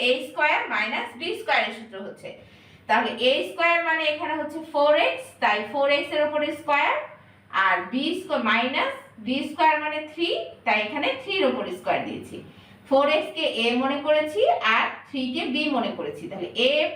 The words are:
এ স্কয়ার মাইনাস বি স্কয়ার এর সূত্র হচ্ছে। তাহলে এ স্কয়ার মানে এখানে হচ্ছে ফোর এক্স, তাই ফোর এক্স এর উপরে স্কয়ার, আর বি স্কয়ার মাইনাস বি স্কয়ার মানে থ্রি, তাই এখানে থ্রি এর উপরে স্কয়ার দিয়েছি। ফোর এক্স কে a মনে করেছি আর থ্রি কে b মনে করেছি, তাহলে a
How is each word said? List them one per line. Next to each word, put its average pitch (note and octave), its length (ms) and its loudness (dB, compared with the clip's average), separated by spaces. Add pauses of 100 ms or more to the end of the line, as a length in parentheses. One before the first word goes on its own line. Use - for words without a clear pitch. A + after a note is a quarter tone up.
এ - 20 4 (160)
স্কয়ার D#4+ 320 0 (140)
মাইনাস A3 340 -4 (120)
বি E4+ 80 -6 (120)
স্কয়ার B3 280 2
এর A3+ 100 -8
সূত্র F#3+ 200 -14 (100)
হচ্ছে। - 240 -14 (580)
তাহলে G#3+ 220 2 (200)
এ - 20 4 (160)
স্কয়ার E4+ 380 2
মানে D#4+ 160 0 (100)
এখানে D4+ 260 -4
হচ্ছে D#4 200 -6 (140)
ফোর D4 200 6 (140)
এক্স, - 180 -4 (180)
তাই G#3 140 4 (140)
ফোর C#4 160 2 (100)
এক্স - 180 -2
এর D4+ 120 4
উপরে D4+ 200 0 (120)
স্কয়ার, D4+ 360 2 (680)
আর F#3 100 4 (160)
বি C4+ 140 0 (160)
স্কয়ার C4+ 300 -2
মাইনাস C4+ 420 0 (320)
বি B3+ 120 0 (120)
স্কয়ার G#3 340 4
মানে G3+ 160 -4 (120)
থ্রি, E4+ 180 -2 (360)
তাই G#3+ 200 2
এখানে C#4+ 220 -2 (140)
থ্রি G4 180 -6
এর C#4 120 4
উপরে - 280 -4
স্কয়ার D3+ 280 0
দিয়েছি। - 300 -10 (520)
ফোর C#4 160 6 (120)
এক্স - 180 0
কে D#4+ 100 -2 (180)
a A#3 40 2 (160)
মনে C#4+ 220 0
করেছি D4+ 360 2 (340)
আর B3+ 100 2 (220)
থ্রি C4 160 -4 (100)
কে E4+ 100 -2 (100)
b - 20 -2 (200)
মনে G#3+ 220 0
করেছি, D3+ 340 -8
তাহলে F3+ 180 -8 (200)
a - 20 4 (240)